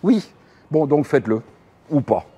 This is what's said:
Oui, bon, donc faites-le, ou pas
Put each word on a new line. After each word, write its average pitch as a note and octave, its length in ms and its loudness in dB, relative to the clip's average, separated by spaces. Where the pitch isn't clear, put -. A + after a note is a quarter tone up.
Oui, G#3+ 280 0
bon, D3+ 160 0
donc D3 200 0
faites-le, A2 340 0
ou D3 120 2
pas G2 240 -2